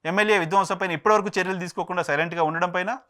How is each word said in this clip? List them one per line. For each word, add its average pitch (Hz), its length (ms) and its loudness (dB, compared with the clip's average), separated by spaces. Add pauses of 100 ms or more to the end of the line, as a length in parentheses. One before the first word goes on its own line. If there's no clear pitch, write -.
ఎమ్మెల్యే 208 340 2
విధ్వంసం 185 400 0
పైన 185 140 -2
ఇప్పటివరకు 202 420 2
చర్యలు 185 300 -2
తీసుకోకుండా 175 380 -4
సైలెంట్గా 165 400 0
ఉండడం 165 280 0
పైన 180 200 -2 (200)